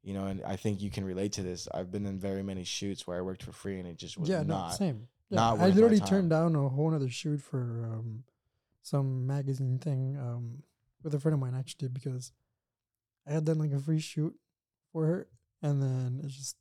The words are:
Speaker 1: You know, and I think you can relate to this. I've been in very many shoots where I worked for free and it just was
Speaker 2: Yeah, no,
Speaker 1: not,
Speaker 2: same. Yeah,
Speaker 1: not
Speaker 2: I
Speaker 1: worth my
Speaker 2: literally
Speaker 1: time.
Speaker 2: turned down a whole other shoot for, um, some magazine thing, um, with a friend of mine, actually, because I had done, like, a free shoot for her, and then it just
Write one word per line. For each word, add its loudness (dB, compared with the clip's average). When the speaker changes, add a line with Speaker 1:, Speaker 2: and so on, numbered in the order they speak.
Speaker 1:
You -8
know, -4
and -4
I -4
think -2
you -4
can -4
relate -2
to -4
this. -6
I've -6
been -4
in -4
very -4
many -6
shoots -6
where -4
I -2
worked -6
for -12
free -8
and -8
it -12
just -12
was -2
Speaker 2:
Yeah, 0
no, 0
Speaker 1:
not, -4
Speaker 2:
same. -2
Yeah, -2
Speaker 1:
not 6
Speaker 2:
I 4
Speaker 1:
worth 2
my 8
Speaker 2:
literally 10
Speaker 1:
time. 0
Speaker 2:
turned 4
down 4
a 2
whole 2
other 0
shoot -2
for, -4
um, -6
some 0
magazine 0
thing, 0
um, -6
with -2
a 2
friend 2
of 2
mine, -2
actually, -6
because -6
I -4
had 0
done, 2
like, 0
a 2
free 0
shoot -4
for 0
her, 0
and 2
then 0
it -6
just -10